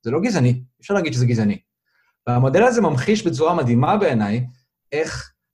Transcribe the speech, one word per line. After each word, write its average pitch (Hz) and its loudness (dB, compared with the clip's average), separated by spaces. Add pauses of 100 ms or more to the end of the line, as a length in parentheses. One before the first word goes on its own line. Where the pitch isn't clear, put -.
זה 113 -4
לא 151 -2
גזעני, 180 0
אי 123 -2 (200)
אפשר - -6
להגיד 165 -2
שזה 123 0
גזעני. 107 0 (680)
והמודל 131 2
הזה 240 2
ממחיש 175 0
בצורה 156 0
מדהימה 143 2
בעיניי, 123 0 (460)
איך 156 -6 (220)